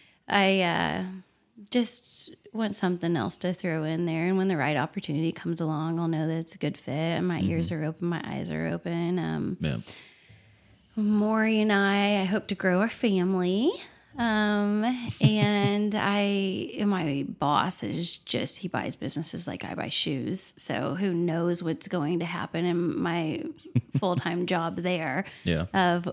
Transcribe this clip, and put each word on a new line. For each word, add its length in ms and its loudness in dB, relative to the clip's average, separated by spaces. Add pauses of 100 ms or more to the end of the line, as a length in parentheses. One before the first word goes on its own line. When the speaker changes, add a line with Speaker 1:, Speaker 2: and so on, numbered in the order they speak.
(280)
Speaker 1:
I, 340 4
uh, 420 2 (680)
just 640 -2 (180)
want 220 -2
something 420 2
else 200 -2
to 160 -2
throw 300 -2
in 220 0
there. 220 0
And 100 2
when 100 2
the 100 2
right 200 2
opportunity 540 -2
comes 300 -6
along, 380 -2
I'll 80 0
know 200 0
that 100 -2
it's 180 -8
a 20 -16
good 200 -4
fit. 160 -10
And 340 -2
my 120 -2
Speaker 2:
Mm-hmm. 100 2
Speaker 1:
ears 220 0
are 120 -2
open, 260 -4
my 140 -2
eyes 280 -6
are 160 -2
open. 520 -2
Um, 400 -2
Speaker 2:
Yeah. 180 0 (1160)
Speaker 1:
Maury 680 4
and 100 4
I, 500 4
I 20 2
hope 240 0
to 80 -2
grow 260 2
our 80 2
family. 840 2 (460)
Um, 680 2 (380)
and 760 4
<laughs> 20 0
I, 720 0 (140)
my 420 0
boss 560 2
is 340 -2
just, 420 -2
he 80 -6
buys 280 -4
businesses 500 -4
like 180 -6
I 120 -8
buy 140 -6
shoes. 680 -2
So 380 -2
who 180 0
knows 480 0
what's 260 -4
going 320 0
to 60 -2
happen 400 -4
in 340 0
my 440 -2 (260)
Speaker 2:
<laughs> 300 0
Speaker 1:
full-time 480 0
job 300 -2
there 480 -2 (180)
Speaker 2:
Yeah. 280 0
Speaker 1:
of 420 2